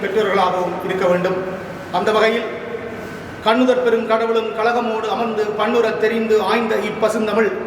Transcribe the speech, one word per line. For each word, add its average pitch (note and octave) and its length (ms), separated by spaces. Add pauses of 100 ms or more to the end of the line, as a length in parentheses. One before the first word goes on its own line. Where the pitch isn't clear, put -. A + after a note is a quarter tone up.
பெற்றவர்களாகவும் F#3 800
இருக்க F#3 220
வேண்டும். F3+ 300 (560)
அந்த G#3 200
வகையில், A3 300 (1000)
"கண்ணுதற் B3 400
பெரும் A3+ 220
கடவுளும் A3 520
கழகமோடு A3 500
அமர்ந்து A3 360 (140)
பண்ணுற A3 400
தெரிந்து A3 440
ஆய்ந்த A3 320
இப்பசுந்தமிழ் G#3+ 760 (160)